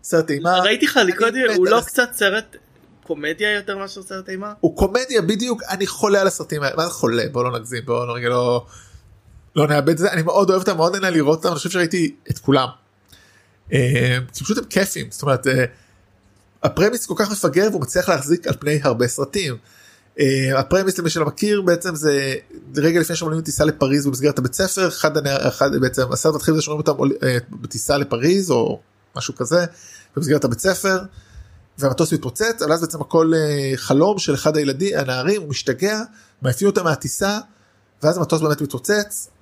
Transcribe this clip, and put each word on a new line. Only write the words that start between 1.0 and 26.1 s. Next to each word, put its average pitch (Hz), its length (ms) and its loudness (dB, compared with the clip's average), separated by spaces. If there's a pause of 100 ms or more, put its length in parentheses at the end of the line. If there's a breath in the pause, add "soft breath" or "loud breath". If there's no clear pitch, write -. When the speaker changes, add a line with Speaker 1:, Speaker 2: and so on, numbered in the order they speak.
Speaker 1:
אני 254 200 0
מת 214 80 0
Speaker 2:
הוא 180 100 4
Speaker 1:
על 202 60 4
Speaker 2:
לא 226 60 6
Speaker 1:
הס-, 233 80 -2
Speaker 2:
קצת 240 260 0
סרט 208 440 -2 (460)
קומדיה 160 500 -4
יותר 202 260 -6
מאשר 196 240 -12
סרט 190 260 -14
אימה? 196 320 -10
Speaker 1:
הוא 165 160 0
קומדיה 233 460 0
בדיוק, 220 480 -2
אני 190 160 -4
חולה 202 340 2
על 190 60 2
הסרטים 156 360 -4
האלה, 135 140 -2
מה 160 80 0
זה 170 60 -4
חולה? 117 320 -2 (100)
בואו 123 120 -2
לא 123 140 -4
נגזים, 117 280 -10
בואו 120 200 -4
לא, 120 60 -8
רגע 120 160 -4
לא... 123 380 0 (920 loud breath)
לא 156 100 4
נאבד 147 220 2
את 165 100 2
זה, 180 140 0
אני 170 100 0
מאוד 180 280 2
אוהב 190 100 4
אותם, 190 160 -2
מאוד 165 160 2
נהנה 196 180 -2
לראות 156 280 2
אותם, 160 100 -2
אני 170 80 -2
חושב 170 140 -6
שראיתי 175 440 0 (160)
את - 80 -4
כולם. 135 300 2 (1040 soft breath)
אה, 127 460 2 (140)
כי - 120 -10
פשוט 220 140 -2
הם - 60 -6
כיפים, 185 460 -2
זאת - 120 -14
אומרת, 135 240 0
אה, 127 180 2 (1000 soft breath)
הפרמיס 208 440 2
כל - 100 -6
כך 208 140 0
מפגר 190 400 2
והוא 185 120 -2
מצליח 175 260 0
להחזיק 160 380 2
על - 140 0
פני 147 220 0
הרבה 123 260 2
סרטים. 139 480 -4 (640 soft breath)
אה, 135 380 2
הפרמיס 185 400 2
למי 165 120 0
שלא 156 160 0
מכיר 208 360 0
בעצם 175 320 2
זה 143 400 2 (420)
רגע 165 240 4
לפני 160 160 -2
שעולים 160 240 -2
טיסה 160 240 0
לפריז 143 420 2
במסגרת 139 320 0
הבית 127 160 -2
ספר, 190 340 0
אחד 151 280 0
הנע-, 139 320 0
אחד 139 220 2 (100)
בעצם, 127 320 0